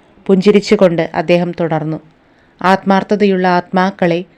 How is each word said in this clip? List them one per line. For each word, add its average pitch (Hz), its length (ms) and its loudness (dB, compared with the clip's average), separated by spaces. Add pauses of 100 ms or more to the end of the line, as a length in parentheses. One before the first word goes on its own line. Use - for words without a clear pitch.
(260)
പുഞ്ചിരിച്ചുകൊണ്ട് 190 760 2 (120)
അദ്ദേഹം 175 360 0
തുടർന്നു, 156 480 -4 (600)
"ആത്മാർത്ഥതയുള്ള 190 840 0
ആത്മാക്കളെ 180 760 -2 (160)